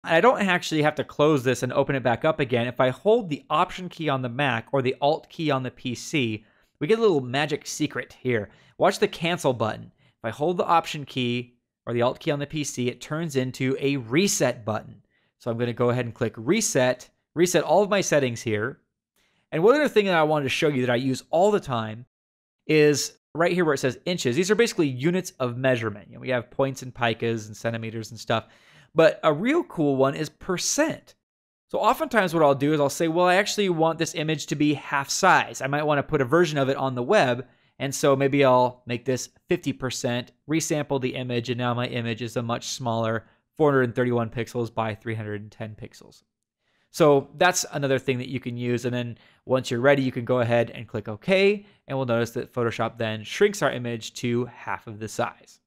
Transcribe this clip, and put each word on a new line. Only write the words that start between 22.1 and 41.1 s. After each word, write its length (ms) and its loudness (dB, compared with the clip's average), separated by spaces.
is 540 4
right 160 2
here 140 2
where 100 2
it 40 -6
says 260 -2
inches. 300 -2
These 140 0
are 60 4
basically 320 2
units 520 -2
of 180 -4
measurement. 500 -2
You 80 -20
know, 60 -18
we 80 -8
have 200 -2
points 320 -2
and 100 -14
picas 540 -2
and 100 -14
centimeters 540 -8
and 100 -16
stuff. 280 -2
But 300 4
a 80 4
real 320 0
cool 320 0
one 200 2
is 120 -6
percent. 880 -4
So 100 -4
oftentimes 540 2
what 100 4
I'll 100 6
do 200 2
is 80 0
I'll 80 2
say, 180 -2
"Well, 180 2
I 100 4
actually 340 0
want 300 2
this 160 -4
image 320 -4
to 80 -4
be 180 2
half 360 -4
size." 520 2
I 60 -4
might 160 -2
wanna 200 2
put 160 -2
a 60 2
version 320 2
of 100 2
it 80 0
on 200 -4
the 60 -4
web. 460 2
And 160 -6
so 220 4
maybe 260 2
I'll 420 4
make 200 -6
this 240 -4
fifty 240 -2
percent, 640 -6
resample 500 -2
the 160 -4